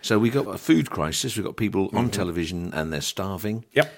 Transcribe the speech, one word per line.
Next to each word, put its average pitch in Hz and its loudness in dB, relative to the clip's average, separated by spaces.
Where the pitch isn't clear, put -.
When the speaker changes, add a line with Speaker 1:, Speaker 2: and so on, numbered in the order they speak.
Speaker 1:
So 107 4
we 117 4
got 135 0
a 98 -8
food 160 4
crisis. 80 -2
We've 98 -2
got - -6
people 98 2
on 110 2
Speaker 2:
Mm-hmm. 120 2
Speaker 1:
television 87 -2
and 78 -2
they're 73 -2
starving. 101 -4
Speaker 2:
Yep. 143 2